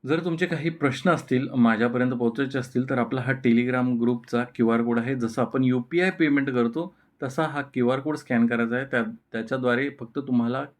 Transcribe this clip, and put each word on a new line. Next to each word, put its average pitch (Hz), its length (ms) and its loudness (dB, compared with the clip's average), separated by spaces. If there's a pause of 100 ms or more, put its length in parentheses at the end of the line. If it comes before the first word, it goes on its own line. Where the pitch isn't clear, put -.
जर 165 200 -2
तुमचे 170 200 -2
काही 165 240 -4
प्रश्न 143 400 0
असतील, 135 400 0
माझ्यापर्यंत 120 600 4
पोहोचायचे 127 480 -2
असतील, 127 300 -4
तर 131 80 0
आपला 123 240 0
हा 131 120 -2 (120)
Telegram 123 560 2
ग्रुपचा 120 420 0 (120)
क्यूआर 117 260 2
कोड 117 180 0
आहे. 131 160 -2
जसं 117 260 -2
आपण 131 220 0
यूपीआय 127 460 0
पेमेंट 143 400 2
करतो 123 460 -2 (280)
तसा 135 200 -2
हा 147 180 -4
क्यूआर 131 380 0
कोड 151 180 -4
स्कॅन 117 300 2
करायचा 117 280 0
आहे. 131 100 -4
त्या, 123 180 -2 (280)
त्याच्याद्वारे 127 580 -2 (100)
फक्त 123 200 -8
तुम्हाला 127 460 -2 (140)